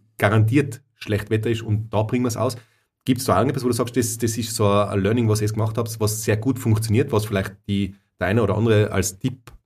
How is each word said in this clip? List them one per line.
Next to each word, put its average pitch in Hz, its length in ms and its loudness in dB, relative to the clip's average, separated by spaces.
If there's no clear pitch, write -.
garantiert 110 640 2
schlecht - 340 -4
Wetter 110 200 0
ist 110 120 -2
und 107 320 -4
da 107 80 2
bringen 123 220 0
wir's 117 120 -2
aus. 113 200 -2
Gibt's 127 200 0
da 92 140 4
irgendetwas, 135 260 0
wo 127 40 2
du 120 60 2
sagst, 113 220 -2
das, 113 220 -2
das 110 180 -2
ist 110 180 -6
so 107 120 2
ein 101 340 2
Learning, 110 280 2
was 107 120 2
ihr 107 60 0
jetzt 107 80 -2
gemacht 110 240 -2
habt, 110 220 -6
was 107 240 -2
sehr 107 120 2
gut 127 220 -2
funktioniert, 110 540 0
was 107 140 0
vielleicht 98 280 -2
die, 98 260 -2
der 90 80 -2
eine 117 160 2
oder 95 140 0
andere 107 340 4
als - 280 -2
Tipp, - 340 -8